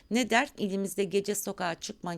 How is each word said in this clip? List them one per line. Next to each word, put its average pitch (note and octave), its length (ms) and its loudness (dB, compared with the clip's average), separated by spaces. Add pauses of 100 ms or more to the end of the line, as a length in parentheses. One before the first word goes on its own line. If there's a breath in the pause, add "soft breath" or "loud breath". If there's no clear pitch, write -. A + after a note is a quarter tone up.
(100)
Ne A3 200 2
der? A#3+ 180 4 (100)
"İlimizde G3 460 0
gece G3 300 0
sokağa F#3 400 -4
çıkma - 440 -8